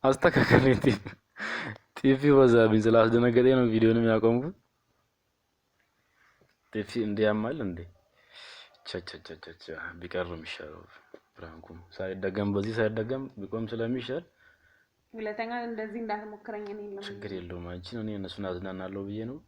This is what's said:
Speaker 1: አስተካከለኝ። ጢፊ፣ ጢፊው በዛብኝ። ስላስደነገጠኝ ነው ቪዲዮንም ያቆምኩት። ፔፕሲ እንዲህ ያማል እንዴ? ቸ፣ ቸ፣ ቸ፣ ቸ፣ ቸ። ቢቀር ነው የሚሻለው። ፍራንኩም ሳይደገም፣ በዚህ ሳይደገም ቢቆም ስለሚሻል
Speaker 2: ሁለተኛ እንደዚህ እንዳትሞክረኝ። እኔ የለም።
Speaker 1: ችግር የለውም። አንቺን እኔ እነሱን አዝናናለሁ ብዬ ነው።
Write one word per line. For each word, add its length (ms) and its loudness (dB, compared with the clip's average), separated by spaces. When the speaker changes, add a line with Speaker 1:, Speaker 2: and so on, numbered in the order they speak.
Speaker 1:
አስተካከለኝ። 760 4
ጢፊ፣ 180 2
ጢፊው 400 4
በዛብኝ። 460 8
ስላስደነገጠኝ 720 6
ነው 120 4
ቪዲዮንም 380 4
ያቆምኩት። 500 2
ፔፕሲ 280 -6
እንዲህ 220 0
ያማል 360 0
እንዴ? 200 -6
ቸ፣ 180 -10
ቸ፣ 180 -16
ቸ፣ 180 -16
ቸ፣ 220 -20
ቸ። 80 -20
ቢቀር 300 -6
ነው 120 -10
የሚሻለው። 440 -16
ፍራንኩም 480 -18
ሳይደገም፣ 600 -4
በዚህ 240 -4
ሳይደገም 480 -4
ቢቆም 340 -8
ስለሚሻል 560 -6
Speaker 2:
ሁለተኛ 380 -8
እንደዚህ 360 -10
እንዳትሞክረኝ። 680 -10
እኔ 140 -12
የለም። 220 -12
Speaker 1:
ችግር 280 -12
የለውም። 360 -10
አንቺን 320 -12
እኔ 140 -6
እነሱን 320 -10
አዝናናለሁ 580 -8
ብዬ 220 -8
ነው። 120 -12